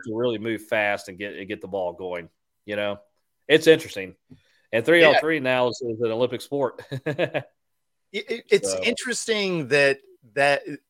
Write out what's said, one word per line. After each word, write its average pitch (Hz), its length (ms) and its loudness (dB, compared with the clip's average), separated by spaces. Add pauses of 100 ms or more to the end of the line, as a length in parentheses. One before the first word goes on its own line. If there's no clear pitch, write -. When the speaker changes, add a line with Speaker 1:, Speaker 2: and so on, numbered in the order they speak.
Speaker 1:
sure. 110 80 -8
Speaker 2:
to 110 60 -4
really 120 180 0
move 107 300 -6
fast 104 420 -2
and 92 80 -16
get, 101 160 -10
and 90 140 -12
get 98 120 -8
the 98 80 -14
ball 92 260 -4
going, 87 360 -10 (360)
you 101 100 -8
know? 104 240 -4 (480)
It's 156 180 4
interesting. 156 500 2 (560)
And 117 140 0
three 165 180 6
on 147 120 8
three 156 220 2
Speaker 1:
Yeah. 143 40 -6
Speaker 2:
now 127 280 2
is, 110 120 -6
is 117 200 -6
an 113 100 0
Olympic 117 300 -2
sport. - 400 -4 (240)
<laughs> - 0 - (1080)
Speaker 1:
It, - 180 -8
it, 233 180 -8
it's 196 220 2
Speaker 2:
So. 190 120 -4
Speaker 1:
interesting 202 840 -2
that, 139 320 2 (340)
that 139 300 2 (260)